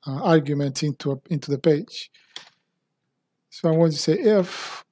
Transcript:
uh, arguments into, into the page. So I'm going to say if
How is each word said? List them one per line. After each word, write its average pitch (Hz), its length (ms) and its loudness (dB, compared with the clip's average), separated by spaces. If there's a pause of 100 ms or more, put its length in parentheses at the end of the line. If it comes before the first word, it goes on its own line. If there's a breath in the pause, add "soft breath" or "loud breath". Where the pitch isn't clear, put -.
uh, 135 180 -8
arguments 143 600 0
into, 139 460 -4
into 147 220 -4
the 139 80 -2
page. 156 520 0 (1400 loud breath)
So - 200 -4
I'm 160 80 2
going 165 140 4
to 147 60 -4
say - 160 0
if 214 800 0